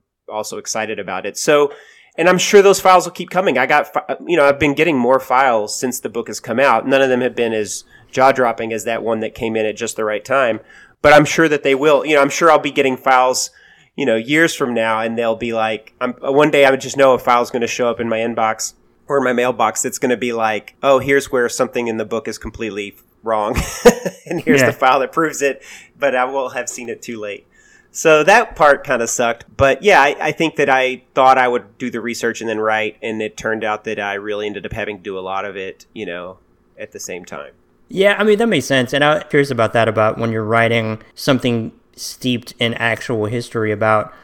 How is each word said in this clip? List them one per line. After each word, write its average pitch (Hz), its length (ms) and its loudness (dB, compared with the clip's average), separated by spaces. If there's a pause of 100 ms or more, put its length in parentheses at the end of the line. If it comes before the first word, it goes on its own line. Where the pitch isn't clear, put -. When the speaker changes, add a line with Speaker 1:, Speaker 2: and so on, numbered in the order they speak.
(280)
Speaker 1:
also 107 300 -8
excited 107 400 -8
about 95 260 -8
it. 101 140 -10
So 147 340 2 (440)
and 165 120 2
I'm 196 100 4
sure 202 240 6
those 196 180 4
files 185 260 6
will 175 60 -10
keep - 180 -12
coming. 180 280 0
I 131 80 2
got 147 260 0
fi-, - 240 -6 (100)
you 170 100 0
know, 147 100 6
I've 139 140 2
been 147 140 2
getting 156 220 0
more 127 220 2
files 127 600 0
since 127 200 -6
the - 100 -8
book 117 200 -8
has 107 120 -10
come 117 200 -4
out. 127 260 2
None 135 160 4
of 135 60 2
them 127 140 0
have 120 120 -2
been 117 180 -2
as 107 320 -6 (280)
jaw-dropping 127 600 2
as 110 120 -6
that 113 180 -4
one 110 180 -2
that 110 140 -6
came 113 220 -4
in 110 100 0
at 104 100 -6
just 110 200 -8
the 110 80 -4
right 107 200 -4
time. 127 360 2 (420)
But 147 100 6
I'm 151 120 8
sure 160 240 2
that 147 160 -2
they 139 100 2
will. 139 320 4
You 151 80 2
know, 139 80 6
I'm 139 80 2
sure 165 200 4
I'll 151 100 8
be 147 100 -4
getting 135 260 0
files, 127 540 2 (460)
you 139 100 -4
know, 113 100 2
years 147 380 0
from 123 200 -4
now, 113 260 -2
and 113 180 -4
they'll 113 180 0
be 120 160 -6
like, 110 480 -4
I'm, 127 200 -4
one 139 320 2
day 143 120 6
I 135 60 6
would 131 100 2
just 131 160 -10
know 135 180 6
a 117 40 2
file's 120 320 2
gonna 117 160 -2
show 120 220 -2
up 113 120 -4
in 117 80 -4
my 113 100 -2
inbox 113 560 -4 (340)
or 139 100 0
in 131 60 2
my 127 80 2
mailbox 120 500 0
that's 127 160 -8
gonna 123 180 0
be 120 160 -4
like, 110 500 -4
"Oh, 135 180 4
here's 135 300 0
where 120 180 0
something 120 400 -4
in 110 100 -4
the 110 80 -6
book 110 220 -6
is 110 100 -10
completely 104 580 -10 (260)
wrong." 110 380 -2
<laughs> - 60 -4 (600)
And 165 140 -6
here's 147 220 2
Speaker 2:
Yeah. 123 60 4
Speaker 1:
the 110 40 2
file 135 280 2
that 127 120 -4
proves 156 300 -4
it, 139 200 -2 (360)
but 139 180 -2
I 127 80 0
will 135 260 -4
have 123 200 -8
seen 123 180 -12
it 113 140 -12
too 117 180 -12
late. 104 260 -14 (440)
So 156 340 4
that 202 320 4
part 147 300 4
kinda 120 200 -2
sucked. 117 380 -4 (100)
But 135 280 2
yeah, 185 180 6
I, 143 180 2
I 156 140 -2
think 156 240 -4
that 139 140 2
I 131 320 0 (120)
thought 131 220 6
I 127 100 4
would 120 300 -4
do 123 140 -8
the 113 100 -8
research 113 400 -6
and 110 80 -6
then 110 100 -2
write, 107 440 -2
and 110 180 -6
it 107 160 -8
turned 110 260 -6
out 107 220 -4
that 107 160 -6
I 101 140 -6
really 104 320 -8
ended 101 180 -10
up 107 80 -14
having 104 240 -8
to 92 60 -20
do 95 160 -10
a - 20 -8
lot 95 240 -6
of 98 140 -12
it, 95 340 -12
you 107 140 -12
know, 90 320 -12 (400)
at - 140 -16
the 104 60 -18
same 92 280 -14
time. 71 260 -16 (360)
Speaker 2:
Yeah, 196 300 0
I 202 60 0
mean, 208 140 4
that 233 100 0
makes 160 160 0
sense. 131 300 -2
And 143 100 2
I'm 151 240 2
curious 139 220 0
about 113 240 0
that, 113 140 2
about 110 280 0
when 113 160 -4
you're 110 100 -4
writing 113 600 0 (120)
something 120 560 -2 (240)
steeped - 640 -8
in 117 160 -2
actual 113 520 -4
history, 113 460 -4
about 107 400 0 (100)